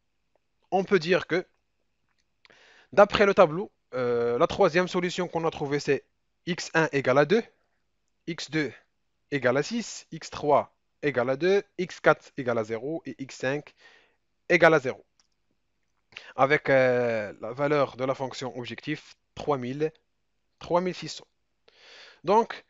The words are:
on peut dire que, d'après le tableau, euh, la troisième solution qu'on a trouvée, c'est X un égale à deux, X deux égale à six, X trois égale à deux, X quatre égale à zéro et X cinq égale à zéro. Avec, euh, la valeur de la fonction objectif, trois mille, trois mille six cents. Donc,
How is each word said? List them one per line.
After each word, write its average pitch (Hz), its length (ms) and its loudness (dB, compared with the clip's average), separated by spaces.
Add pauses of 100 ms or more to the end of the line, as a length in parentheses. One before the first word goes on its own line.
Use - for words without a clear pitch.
(720)
on 185 140 0
peut 196 140 2
dire 165 280 0
que, 175 200 -2 (1500)
d'après 202 340 6
le 196 80 2
tableau, 180 360 4 (240)
euh, 120 440 0
la 170 100 2
troisième 180 400 2
solution 180 400 -4
qu'on 165 180 -4
a 156 60 0
trouvée, 143 260 -4
c'est 139 260 -2 (420)
X 170 280 -8
un 160 160 2
égale 131 280 2
à 147 60 4
deux, 202 200 2 (800)
X 165 240 -12
deux 143 220 -4 (580)
égale 127 280 0
à 151 40 0
six, - 480 -8
X - 200 -14
trois 139 440 0 (280)
égale 127 280 0
à 135 60 -2
deux, 190 260 0 (160)
X 180 220 -8
quatre - 360 2
égale 120 220 -2
à 110 60 -2
zéro 117 420 -8
et 131 160 -12
X - 140 -14
cinq 139 380 -6 (720)
égale 165 260 8
à 147 60 4
zéro. 127 240 -8 (1300)
Avec, 135 340 0
euh, 123 720 2
la 107 120 -10
valeur 143 440 -2
de 127 80 -6
la 131 100 -2
fonction 127 440 -10
objectif, 120 560 -12 (200)
trois 147 220 -4
mille, 139 360 -6 (680)
trois 175 220 -2
mille 185 140 -6
six 156 140 -12
cents. - 200 -16 (960)
Donc, 214 460 0